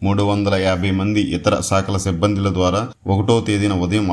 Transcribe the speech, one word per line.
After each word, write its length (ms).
మూడు 240
వందల 340
యాభై 340
మంది 240
ఇతర 320
శాఖల 280
సిబ్బందిల 520
ద్వారా 220
ఒకటో 240
తేదీన 380
ఉదయం 280